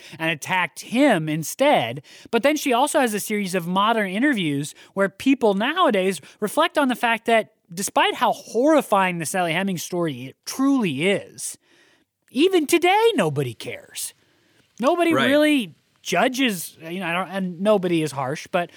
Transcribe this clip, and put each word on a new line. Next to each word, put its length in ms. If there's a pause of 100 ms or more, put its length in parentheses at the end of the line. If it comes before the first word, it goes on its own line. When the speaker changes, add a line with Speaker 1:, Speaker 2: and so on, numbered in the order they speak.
(180)
Speaker 1:
and 120
attacked 500
him 480
instead. 760 (280)
But 120
then 140
she 160
also 280
has 140
a 60
series 340
of 120
modern 440
interviews 640 (200)
where 140
people 460
nowadays 680 (200)
reflect 380
on 100
the 80
fact 300
that 260 (200)
despite 420
how 180
horrifying 840
the 80
Sally 260
Hemings 300
story 440
it 100 (100)
truly 600
is, 500 (720)
even 360
today, 480
nobody 400
cares. 600 (680)
Nobody 320
Speaker 2:
Right. 140
Speaker 1:
really 480 (280)
judges, 800
you 200
know, 60
I 60
don't, 160
and 320
nobody 420
is 100
harsh, 400
but 240